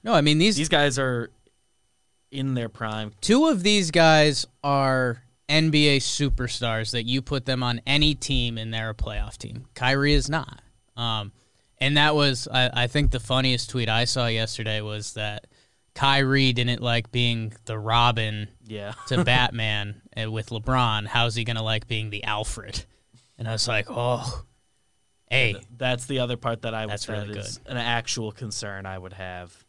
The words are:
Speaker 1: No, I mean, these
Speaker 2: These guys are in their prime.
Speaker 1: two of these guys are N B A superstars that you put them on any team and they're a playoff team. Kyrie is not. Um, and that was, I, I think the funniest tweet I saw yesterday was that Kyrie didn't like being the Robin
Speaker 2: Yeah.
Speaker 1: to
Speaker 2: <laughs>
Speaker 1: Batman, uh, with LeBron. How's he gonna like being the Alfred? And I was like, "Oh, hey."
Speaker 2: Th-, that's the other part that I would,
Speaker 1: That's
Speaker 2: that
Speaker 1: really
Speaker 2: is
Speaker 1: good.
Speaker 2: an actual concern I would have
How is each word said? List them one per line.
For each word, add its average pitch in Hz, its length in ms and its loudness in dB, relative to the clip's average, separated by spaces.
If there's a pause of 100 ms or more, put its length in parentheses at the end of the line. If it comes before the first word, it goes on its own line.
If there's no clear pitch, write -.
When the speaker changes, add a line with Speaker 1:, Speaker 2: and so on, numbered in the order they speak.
Speaker 1:
No, 226 120 0
I 165 80 6
mean, 151 160 4
these 196 180 4
Speaker 2:
These 156 140 -2
guys 147 280 4
are 127 320 -2 (1000)
in 135 220 -4
their 120 160 -2
prime. 107 500 -6
Speaker 1:
two 269 280 4
of 220 160 2
these 202 280 2
guys 156 540 6 (180)
are 131 600 0 (260)
N 156 220 4
B 147 180 6
A 139 100 4
superstars 120 920 -2
that 117 120 -2
you 127 180 -2
put 135 240 -4
them 127 180 -2
on 120 220 -2
any 147 300 4
team 120 420 -2
and 110 160 -8
they're 113 180 -4
a 107 40 -8
playoff 107 420 -6
team. 117 360 -12
Kyrie 139 400 2
is 143 160 2
not. 151 320 -6 (340)
Um, 110 380 -4 (480)
and 143 160 4
that 151 180 6
was, 143 360 0
I, 127 320 2
I 123 40 0
think 147 240 2
the 127 80 -2
funniest 127 520 0
tweet 120 180 -2
I 117 160 2
saw 123 220 0
yesterday 110 540 -4
was 107 320 -10
that 107 340 -8 (480)
Kyrie 139 580 4
didn't 123 280 0
like 117 300 -2
being 117 420 0 (120)
the 110 140 -6
Robin 110 680 2 (160)
Speaker 2:
Yeah. 107 280 -12 (140)
Speaker 1:
to 131 160 0
Speaker 2:
<laughs> - 20 0
Speaker 1:
Batman, 110 760 0 (200)
uh, 110 80 -4
with 110 200 -6
LeBron. 113 580 0
How's 117 280 0
he 117 80 -2
gonna 113 200 -4
like 110 240 -2
being 107 220 -4
the 104 160 -8
Alfred? 107 600 -6 (520)
And 117 100 -8
I 113 60 -4
was 110 140 -2
like, 107 220 -2
"Oh, 123 540 -4 (880)
hey." 120 220 2
Speaker 2:
Th-, - 120 -12 (120)
that's 127 280 -2
the 135 140 -4
other 123 180 -2
part 117 260 -6
that 113 100 -6
I 110 120 -6
would, 107 60 -8
Speaker 1:
That's 104 160 -6
Speaker 2:
that 104 200 -8
Speaker 1:
really 104 120 -10
Speaker 2:
is 104 200 -10
Speaker 1:
good. - 120 -16
Speaker 2:
an 127 60 -6
actual 117 560 -4
concern 101 520 -10
I 95 120 -10
would 92 160 -14
have 90 420 -14 (140)